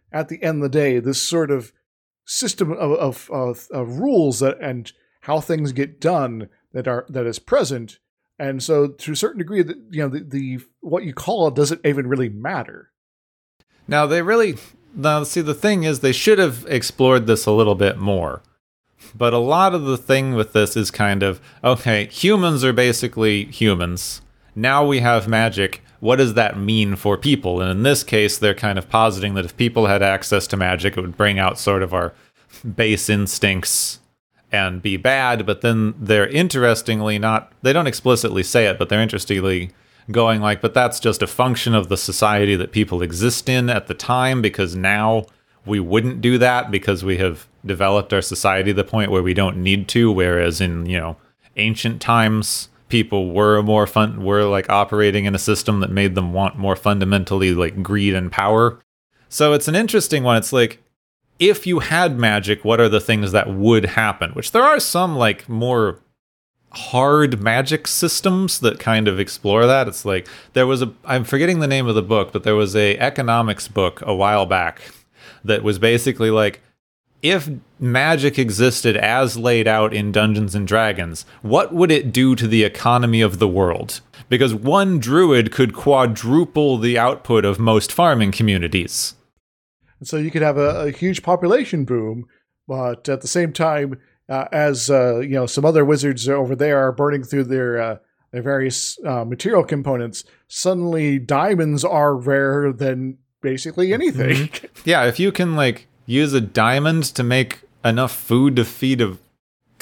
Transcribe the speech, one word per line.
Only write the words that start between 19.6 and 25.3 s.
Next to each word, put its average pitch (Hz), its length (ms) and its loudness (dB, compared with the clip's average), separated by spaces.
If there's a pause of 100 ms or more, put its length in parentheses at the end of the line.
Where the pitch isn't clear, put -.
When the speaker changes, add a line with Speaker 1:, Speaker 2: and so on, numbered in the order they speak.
Speaker 2:
of 160 100 -4
the 131 140 -2
thing 135 360 0
with 107 200 -2
this 107 220 2
is 107 160 -2
kind 98 320 0
of, 95 160 -2 (240)
okay, 117 440 0
humans 175 560 0
are 127 100 2
basically 113 720 0
humans. 87 760 -2 (340)
Now 135 300 2
we 143 140 0
have 117 280 2
magic. 110 560 0 (160)